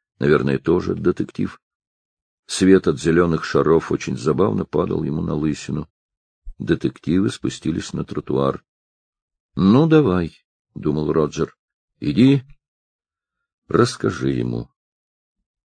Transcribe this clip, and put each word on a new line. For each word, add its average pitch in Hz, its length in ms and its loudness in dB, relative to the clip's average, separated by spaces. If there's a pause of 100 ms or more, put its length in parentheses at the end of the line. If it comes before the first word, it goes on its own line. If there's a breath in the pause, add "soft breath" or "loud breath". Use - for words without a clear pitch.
(180)
наверное, 69 400 2
тоже 90 360 0
детектив. - 680 -4 (840)
Свет 95 400 4
от 76 140 0
зеленых 82 440 2
шаров 78 480 2
очень - 240 -6
забавно 82 480 0
падал 87 380 -4
ему 78 180 -4
на 82 140 -4
лысину. 76 540 -4 (720)
Детективы 85 720 -2
спустились - 640 -6
на 76 120 -6
тротуар. 67 600 -4 (920)
«Ну, 113 320 4
давай», — 101 500 2 (380)
думал 76 380 -2
Роджер, — 76 440 -2 (440)
«иди, 135 420 4 (1300)
расскажи 107 600 -2
ему. 60 380 -4 (1040)